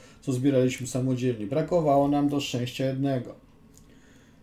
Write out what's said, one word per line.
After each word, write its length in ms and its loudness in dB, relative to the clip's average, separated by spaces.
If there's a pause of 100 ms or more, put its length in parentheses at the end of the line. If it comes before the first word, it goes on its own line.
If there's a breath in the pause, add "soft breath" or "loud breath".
(200 loud breath)
co 120 -4
zbieraliśmy 540 2
samodzielnie. 600 -2
Brakowało 640 2
nam 200 2
do 120 0
szczęścia 440 -4
jednego. 600 -4 (1000 soft breath)